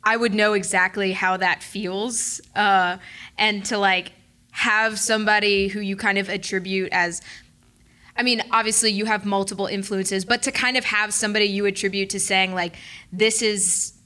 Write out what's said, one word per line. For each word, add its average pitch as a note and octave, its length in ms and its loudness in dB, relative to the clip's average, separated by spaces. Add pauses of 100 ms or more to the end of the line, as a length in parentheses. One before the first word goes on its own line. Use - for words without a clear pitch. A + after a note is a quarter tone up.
I A3 140 2
would A#3 180 0
know G#3+ 200 4
exactly F#3+ 580 0
how F#3 240 0
that F3+ 260 0
feels, G3+ 760 -4 (160)
uh, F#3+ 440 4 (380)
and G#3 280 0
to, A3 120 -2
like, F#3+ 360 2 (380)
have A3 460 2
somebody G#3 720 2
who G3+ 140 -4
you G3 160 -4
kind G3 200 0
of G3 120 -2
attribute F#3+ 640 -2
as, F3 280 0 (960)
I A#3+ 80 -2
mean, A#3+ 260 2
obviously A3 440 2
you G3+ 100 -2
have G#3+ 220 0
multiple G3 400 -2
influences, F#3+ 580 -2
but A#3 200 0
to C4+ 100 -2
kind B3+ 240 0
of B3+ 80 -2
have G#3 280 0
somebody G#3 340 0
you G3+ 180 0
attribute G3 460 -2
to G3 100 -4
saying, F#3+ 340 0
like, F3 220 -4 (340)
"This A3 300 2
is G#3 500 0 (140)